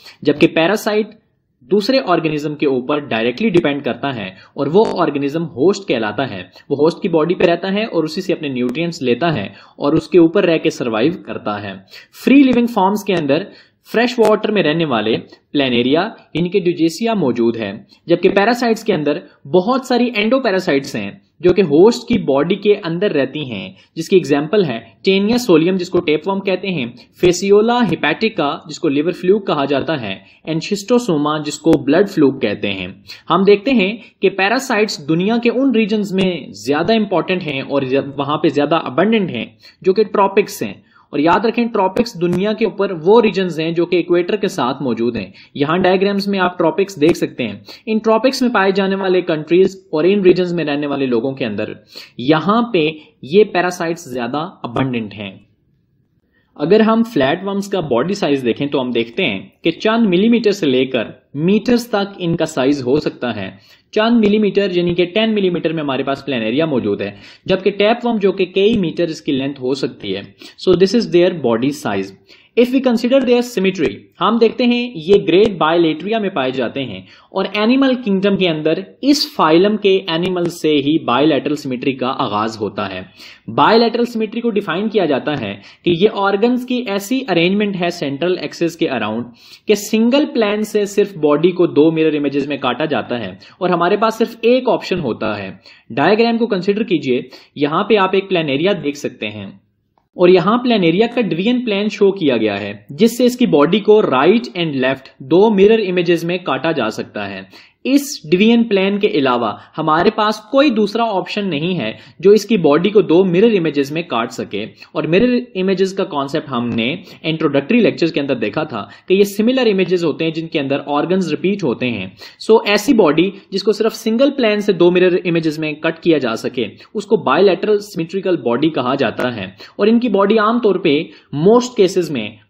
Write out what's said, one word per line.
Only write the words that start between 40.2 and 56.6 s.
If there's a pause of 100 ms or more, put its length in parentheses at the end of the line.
हैं। (380)
और
याद
रखें,
ट्रॉपिक्स
दुनिया
के
ऊपर (120)
वो
रीजन्स
हैं
जो
कि
इक्वेटर
के
साथ
मौजूद
हैं। (240)
यहाँ
डायग्राम्स
में
आप
ट्रॉपिक्स
देख
सकते
हैं। (240)
इन
ट्रॉपिक्स
में
पाए
जाने
वाले
कंट्रीज (180)
और
इन
रीजन्स
में
रहने
वाले
लोगों
के
अंदर (440)
यहाँ (100)
पे (400)
ये (100)
पैरासाइट्स
ज्यादा (260)
अबंडेंट
हैं। (1160)
अगर